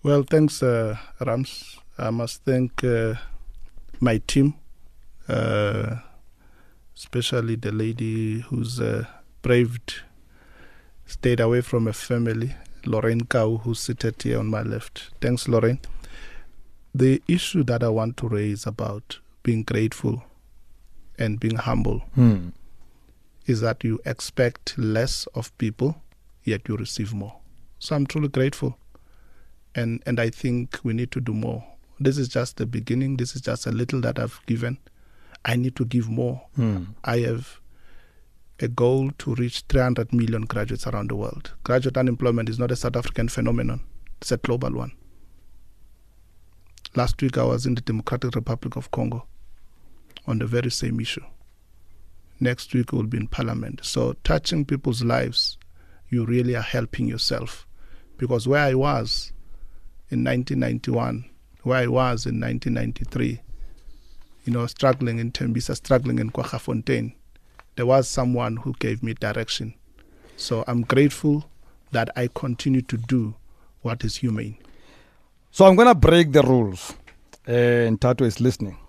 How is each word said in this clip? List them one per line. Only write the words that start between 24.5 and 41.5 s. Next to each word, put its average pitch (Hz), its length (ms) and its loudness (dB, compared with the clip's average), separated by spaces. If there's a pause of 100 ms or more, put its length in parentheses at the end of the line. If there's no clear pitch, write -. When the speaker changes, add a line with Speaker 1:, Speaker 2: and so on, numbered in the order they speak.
Speaker 1:
less 113 600 0
of - 220 -8
people, 123 440 -2 (400)
yet 104 240 -2
you 104 100 -2
receive 110 380 -6
more. 101 220 -8 (420)
So - 160 -6
I'm 143 120 2
truly 151 220 -2
grateful. 131 480 0 (1000)
And, 117 300 -2
and 117 160 0
I 117 80 2
think 120 540 -4
we 117 100 -2
need 120 200 -2
to 127 80 -4
do 120 120 -2
more. 113 320 -4 (340)
This 139 200 2
is 131 100 0
just 123 300 -4
the 107 80 -2
beginning. 123 500 -2
This 123 180 -4
is 131 60 -6
just - 260 -4
a 123 60 -2
little 123 300 -2
that 123 160 0
I've 117 260 -6
given. 120 320 -2 (720)
I 120 100 2
need 127 200 0
to 127 80 0
give 117 260 0
more. 123 320 -2 (140)
Speaker 2:
Hmm. 107 280 2 (200)
Speaker 1:
I 120 160 0
have 120 380 -4 (1000)
a 120 80 -2
goal 127 500 4
to 127 160 -2
reach 120 340 -2
three 135 120 6
hundred 123 320 2
million 113 300 2
graduates 110 440 -2
around 107 220 -4
the 110 80 -2
world. - 380 -6 (100)